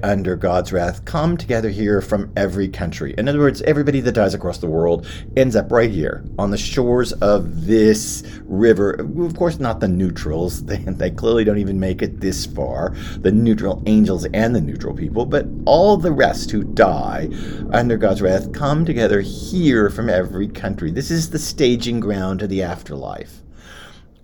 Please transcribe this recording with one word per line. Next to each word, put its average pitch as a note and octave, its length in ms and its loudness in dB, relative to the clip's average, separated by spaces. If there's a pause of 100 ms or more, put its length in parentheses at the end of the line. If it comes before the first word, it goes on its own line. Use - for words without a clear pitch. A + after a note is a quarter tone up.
under G2 320 0
God's F2+ 380 0
wrath F2 320 -2
come E3 320 0
together A2+ 320 -2
here G2+ 320 0
from G2+ 340 -2
every G2 320 0
country." D#2+ 500 -6
In B2 120 0
other D3 100 2
words, C#3+ 220 4
everybody C#3+ 400 2
that A#2+ 100 0
dies G2 220 2
across F2 240 -4
the F2 100 -6
world E2 400 0 (300)
ends C3 180 4
up G#2 160 0
right A#2 180 4
here E2 360 -4 (120)
on G2 140 0
the G#2 60 0
shores B2 560 0
of E2+ 520 0
this A2 580 4 (220)
river. G2+ 460 4
Of E3 460 -4
course, E3+ 200 0
not B2 220 -2
the G#2+ 80 0
neutrals. E2+ 760 -2
<laughs> - 40 -10
They, G2+ 120 -4
they F2+ 320 -4
clearly A2+ 340 2
don't G#2 140 4
even G2 200 -2
make F#2 220 -2
it - 180 -4
this F#2+ 260 -4
far. D2+ 480 -4 (280)
The F#2+ 100 4
neutral G#2+ 540 2
angels G2 480 4
and A2+ 200 2
the A2 60 2
neutral C#2+ 340 -4
people, - 320 -4
but E3 220 -2 (180)
all F#3 300 6
the E3+ 160 0
rest B2 400 2
who G#2 140 0
die D2 640 2 (420)
under A#2+ 240 2
God's G2+ 260 2
wrath F#2+ 300 2
come D3+ 320 0
together A#2 380 2
here A#2+ 680 2
from A2 200 -4
every F#2 400 0
country. - 420 -6
This C3 180 -4
is E3 200 -2
the D3+ 100 -4
staging A#2+ 600 0
ground F#2+ 400 -2
to G#2+ 60 -4
the F#2+ 160 -2
afterlife. C#2 800 -10 (800)